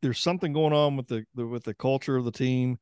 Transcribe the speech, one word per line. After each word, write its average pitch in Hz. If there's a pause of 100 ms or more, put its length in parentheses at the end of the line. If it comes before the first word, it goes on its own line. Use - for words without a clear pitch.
there's 127
something 170
going 151
on 147
with 127
the, 110 (100)
the, 120
with 120
the 110
culture 135
of 123
the 117
team. 127